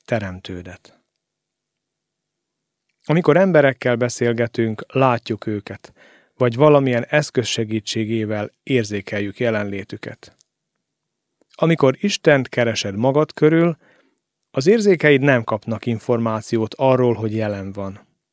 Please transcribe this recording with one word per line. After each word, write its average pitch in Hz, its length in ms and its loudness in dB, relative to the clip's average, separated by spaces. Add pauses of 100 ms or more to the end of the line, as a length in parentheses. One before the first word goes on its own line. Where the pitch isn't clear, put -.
teremtődet. 92 920 -8 (2000)
Amikor 156 340 4
emberekkel 143 580 4
beszélgetünk, 117 960 -2
látjuk 123 540 0
őket, 101 460 -10 (420)
vagy 123 200 0
valamilyen 135 500 4
eszköz 147 420 -2
segítségével 107 1040 -4 (120)
érzékeljük 104 760 -4
jelenlétüket. 104 1000 -6 (1160)
Amikor 151 440 2
Istent 147 500 2
keresed 113 460 -2
magad 135 380 0
körül, 165 440 2 (760)
az 131 160 -2
érzékeid 180 540 4
nem 131 220 2
kapnak 110 420 -6
információt 113 880 -2
arról, 127 400 2
hogy 107 220 -4
jelen 101 360 -6
van. 98 380 -12 (240)